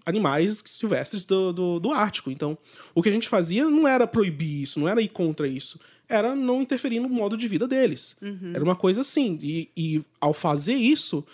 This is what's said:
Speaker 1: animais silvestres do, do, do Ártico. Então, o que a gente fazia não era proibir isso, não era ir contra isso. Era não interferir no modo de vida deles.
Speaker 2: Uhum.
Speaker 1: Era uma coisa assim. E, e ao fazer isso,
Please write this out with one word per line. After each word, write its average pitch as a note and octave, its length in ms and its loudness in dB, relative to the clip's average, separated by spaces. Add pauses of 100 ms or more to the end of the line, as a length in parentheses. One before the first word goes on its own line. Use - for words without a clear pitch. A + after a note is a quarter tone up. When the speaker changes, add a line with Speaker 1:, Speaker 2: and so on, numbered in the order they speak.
Speaker 1:
animais F3 600 0
silvestres F3+ 600 -4
do, F#3+ 260 0
do, F3 300 -2
do A#3 100 -2
Ártico. G#3 400 -2
Então, D3 260 -4 (380)
o E3+ 80 4
que G#3+ 60 4
a - 20 4
gente A3 160 0
fazia F#3+ 420 2
não D4+ 160 6
era B3+ 220 4
proibir D#3+ 560 0
isso, C3+ 160 -6
não D3 80 2
era A3+ 140 2
ir G#3+ 80 0
contra D#3 400 -2
isso. - 280 -10 (300)
Era A3+ 260 2
não B3+ 280 0
interferir B3 400 -2
no B3+ 80 -2
modo A3+ 260 0
de A#3 100 -4
vida A3+ 220 0
deles. B3+ 540 0
Speaker 2:
Uhum. F#3 340 -10
Speaker 1:
Era C#3 80 -2
uma F3+ 120 4
coisa F#3+ 260 2
assim. B3 400 0
E, D#3 340 -6
e D#3 260 -2 (200)
ao D3+ 120 4
fazer D3+ 420 0
isso, A#3 580 2